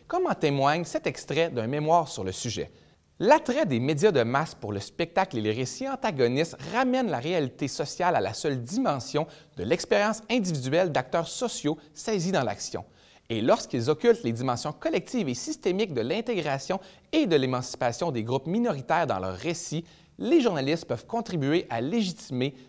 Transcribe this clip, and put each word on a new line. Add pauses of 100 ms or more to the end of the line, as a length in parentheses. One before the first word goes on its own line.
comme
en
témoigne
cet
extrait
d'un
mémoire
sur
le
sujet. (480)
L'attrait
des
médias
de
masse
pour
le
spectacle
et
les
récits
antagonistes (160)
ramène
la
réalité
sociale
à
la
seule
dimension (300)
de
l'expérience (100)
individuelle
d'acteurs
sociaux (160)
saisis
dans
l'action. (460)
Et
lorsqu'ils
occultent
les
dimensions
collectives
et
systémiques
de
l'intégration (320)
et
de
l'émancipation
des
groupes
minoritaires
dans
leurs
récits, (320)
les
journalistes
peuvent
contribuer
à
légitimer (140)